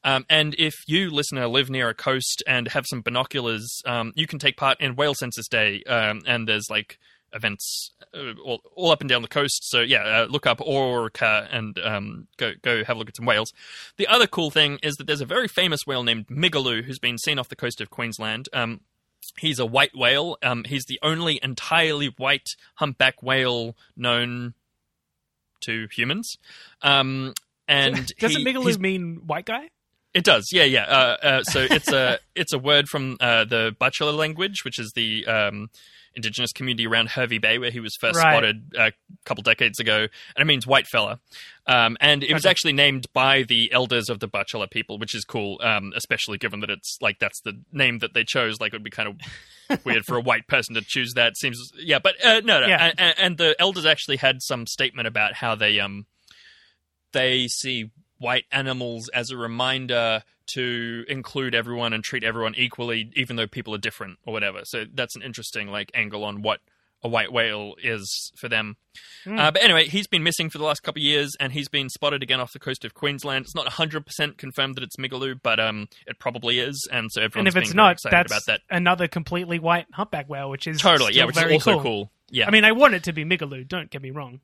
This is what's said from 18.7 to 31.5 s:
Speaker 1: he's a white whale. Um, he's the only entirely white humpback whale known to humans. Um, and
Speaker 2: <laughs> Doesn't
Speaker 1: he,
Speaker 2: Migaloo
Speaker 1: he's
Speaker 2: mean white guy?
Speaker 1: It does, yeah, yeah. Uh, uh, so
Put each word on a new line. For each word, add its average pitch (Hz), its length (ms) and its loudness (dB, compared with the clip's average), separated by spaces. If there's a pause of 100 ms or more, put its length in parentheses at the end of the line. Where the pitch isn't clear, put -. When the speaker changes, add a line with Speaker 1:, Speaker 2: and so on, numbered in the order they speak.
Speaker 1:
he's 147 220 -2
a 120 80 2
white 135 280 4
whale. 135 460 2
Um, 123 220 -2
he's 127 220 -6
the 131 180 -10
only 160 400 0
entirely 147 640 0 (100)
white 135 300 0 (300)
humpback 131 440 2
whale 123 540 0 (200)
known 120 600 -2 (1080)
to 113 300 -4
humans. 143 420 -4 (440)
Um, 131 540 2 (320)
and 139 400 2
Speaker 2:
<laughs> - 120 -12
Doesn't - 220 2
Speaker 1:
he, - 40 -2
Speaker 2:
Migaloo 254 200 0
Speaker 1:
he's 226 140 2
Speaker 2:
mean 185 480 -4
white 160 180 -4
guy? 269 240 -6 (440)
Speaker 1:
It 180 120 2
does, 120 260 6
yeah, 175 140 6
yeah. 127 180 4
Uh, 127 420 6
uh, 135 180 4
so 135 180 0